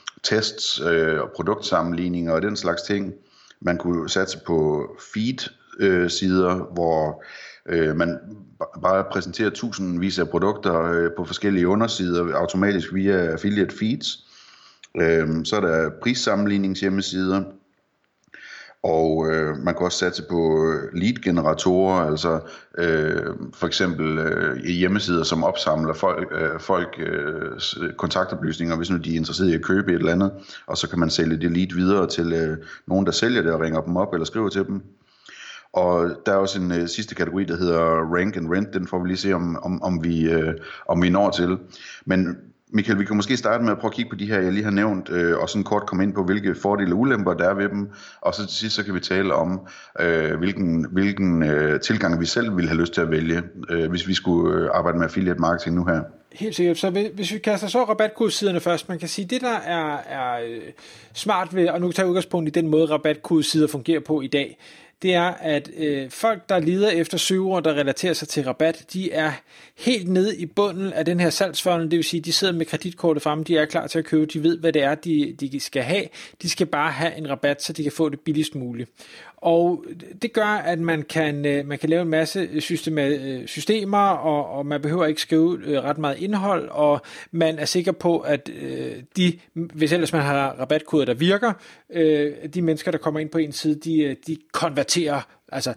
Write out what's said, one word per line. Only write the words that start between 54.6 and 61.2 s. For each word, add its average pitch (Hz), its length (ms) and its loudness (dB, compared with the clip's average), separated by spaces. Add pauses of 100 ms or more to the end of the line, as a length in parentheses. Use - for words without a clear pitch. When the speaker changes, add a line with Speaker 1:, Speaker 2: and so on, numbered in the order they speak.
Speaker 1:
arbejde 87 260 2
med 85 80 2
affiliate 87 340 0
marketing 85 360 0
nu 87 80 2
her. 82 180 0 (300)
Speaker 2:
Helt 214 220 -6
sikkert. 175 240 2
Så 190 120 0
hvis, 202 240 -2
hvis 190 180 -6
vi 214 60 -6
kaster 208 280 -2
så 240 180 2
rabatkodesiderne 214 760 0
først, 170 280 -2
man 175 100 -6
kan 170 100 -8
sige, 196 180 -6
det 247 140 -2
der 240 160 -2
er, 160 420 -4 (100)
er, 127 400 -4
øh, 117 120 -10 (540)
smart 185 400 -2